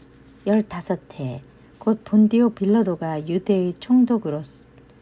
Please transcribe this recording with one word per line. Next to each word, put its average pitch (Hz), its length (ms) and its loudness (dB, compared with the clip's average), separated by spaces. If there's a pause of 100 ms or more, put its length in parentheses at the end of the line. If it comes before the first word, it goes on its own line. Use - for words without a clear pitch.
(460)
열다섯 196 540 -2 (200)
해, 127 220 -8 (360)
곧 220 240 -2
본디오 220 480 4
빌라도가 175 800 -2
유대의 180 500 -2
총독으로 233 640 0 (600)